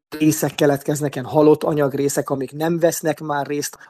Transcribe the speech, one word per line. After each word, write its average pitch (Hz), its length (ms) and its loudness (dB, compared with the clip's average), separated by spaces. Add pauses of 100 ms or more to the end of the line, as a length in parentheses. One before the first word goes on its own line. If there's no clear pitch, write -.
(180)
részek 156 360 0
keletkeznek, 143 600 0
ilyen 127 120 -8
halott 151 360 4
anyagrészek, 143 680 -2
amik 135 220 -6
nem 160 260 -4
vesznek 160 420 0
már 143 260 -4
részt 147 320 -6 (100)